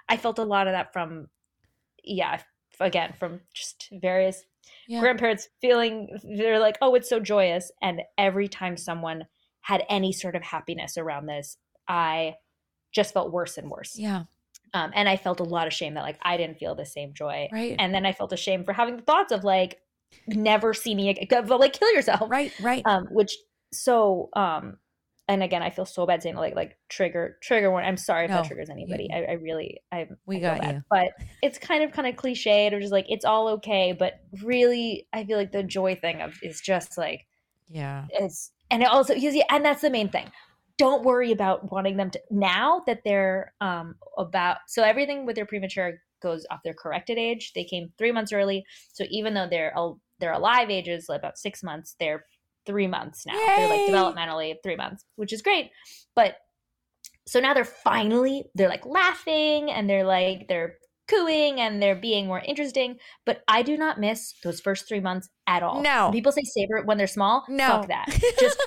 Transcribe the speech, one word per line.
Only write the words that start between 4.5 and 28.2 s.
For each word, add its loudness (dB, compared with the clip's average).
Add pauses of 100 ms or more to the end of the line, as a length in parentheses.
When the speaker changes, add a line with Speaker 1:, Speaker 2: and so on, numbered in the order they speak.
Speaker 2:
Yeah. -6
Speaker 1:
grandparents 2 (140)
feeling, 2 (140)
they're 2
like, 4
"Oh, 6
it's 2
so 2
joyous." 2 (100)
And -2 (160)
every 2
time -6
someone -8 (360)
had 0
any 0
sort -6
of -6
happiness -8
around -6
this, -10 (320)
I 0 (560)
just 0
felt 0
worse -6
and -14
worse. -14
Speaker 2:
Yeah. -4 (500)
Speaker 1:
Um, -2
and 2
I 4
felt -2
a -4
lot -2
of -4
shame -6
that, -8
like, -10
I 0
didn't -6
feel -8
the -10
same -14
joy. -8
Speaker 2:
Right. -6
Speaker 1:
And 0
then 0
I 2
felt -8
ashamed -2
for -2
having -2
the -16
thoughts 4
of, 0
like, 2 (480)
never 4
see -4
me 2
again, 2
but, 4
like, 6
kill 4
yourself. 2
Speaker 2:
Right, 0 (100)
right. 0
Speaker 1:
Um, 2
which, 2 (380)
so, 2
um, -2 (500)
and 2
again, 0
I -4
feel -6
so -4
bad 2
saying, -6
like, -4
like, -6 (100)
trigger, -4
trigger 2
warning. 0
I'm -2
sorry 0